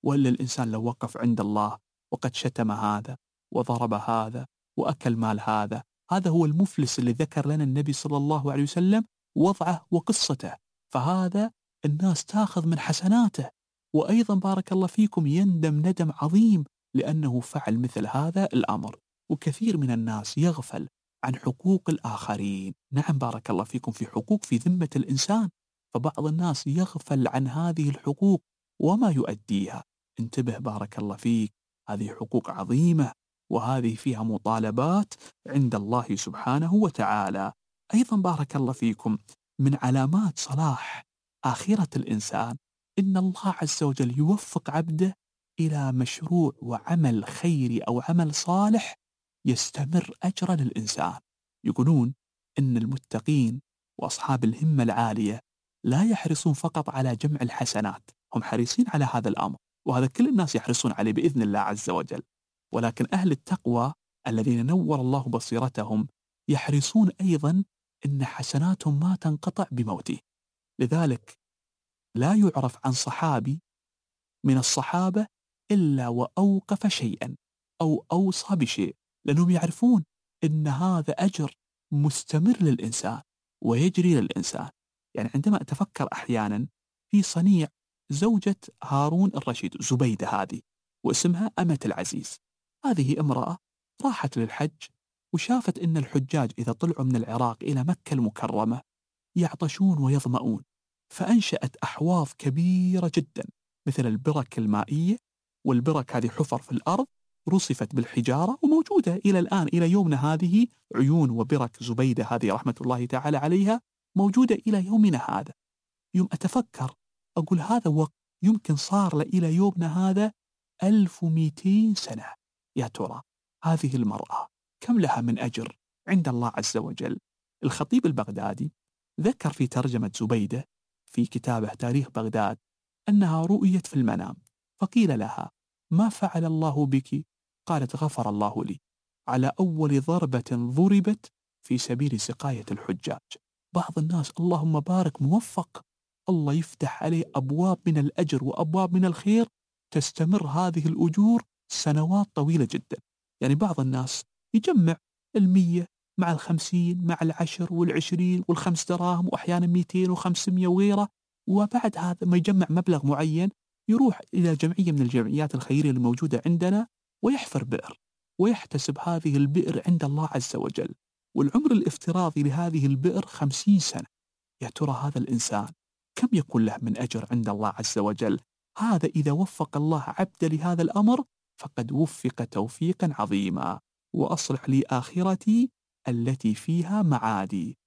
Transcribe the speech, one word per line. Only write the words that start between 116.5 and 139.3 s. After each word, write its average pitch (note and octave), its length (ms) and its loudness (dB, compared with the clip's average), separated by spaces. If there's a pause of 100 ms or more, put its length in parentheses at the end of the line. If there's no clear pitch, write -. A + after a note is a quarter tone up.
أقول E3+ 240 0
هذا A3 300 0
وقت D3+ 220 0 (300)
يمكن G3+ 340 2
صار F#3 400 0
له D3+ 60 0
إلى E3+ 320 0
يومنا F#3 560 2
هذا G#3 220 0 (500)
ألف G3 420 4
ومئتين F3+ 720 2
سنة. - 300 -8 (520)
يا B2 120 -2
ترى - 340 -8 (420)
هذه D#3 320 0
المرأة G#2 500 -4 (340)
كم A#3+ 200 2
لها B2+ 200 0
من A#2 180 0
أجر A2+ 400 -8 (300)
عند F3+ 200 2
الله A#2+ 260 -2
عز - 220 -4
وجل؟ - 420 -6 (460)
الخطيب F#3 420 0
البغدادي G#2+ 640 -4 (480)
ذكر D#3+ 320 0
في C3 140 -2
ترجمة A#2+ 440 -2 (100)
زبيدة A2+ 440 -2 (420)
في A#2 200 -2
كتابه A2+ 420 -4
تاريخ B2+ 420 -4
بغداد A2 480 -2 (500)
أنها F3 380 4
رؤيت F#3 400 2
في - 100 -14
المنام، G#2+ 400 -2 (440)
فقيل F#3 380 2
لها: F#2 320 -6 (420)
"ما G3+ 160 4
فعل F3+ 360 -2
الله D#3 420 0
بك؟" C3+ 400 -2 (420)
قالت: C#3+ 280 -2
"غفر C#3 320 -2
الله G#2 360 -2
لي F#2+ 140 -8 (500)
على B2+ 320 2